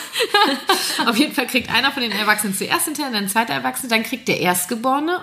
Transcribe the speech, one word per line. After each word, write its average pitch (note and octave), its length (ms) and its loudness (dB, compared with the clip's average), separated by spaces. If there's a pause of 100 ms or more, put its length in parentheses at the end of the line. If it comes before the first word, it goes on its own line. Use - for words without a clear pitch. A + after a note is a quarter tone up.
(480)
<laughs> C#4+ 600 0
Auf A3+ 100 2
jeden C4 160 4
Fall B3+ 120 0
kriegt A#3+ 240 -2
einer B3+ 220 2
von C4+ 100 -4
den A3+ 120 -2
Erwachsenen G#3 420 0
zuerst C#4+ 320 0
den D#4 60 -4
Teller, C#4+ 180 -4
dann G#3 140 -2
ein F#3+ 40 -2
zweiter A3+ 240 0
Erwachsener, B3 360 -4
dann A3+ 140 2
kriegt A#3+ 260 -6
der D#3+ 100 0
Erstgeborene C4 840 0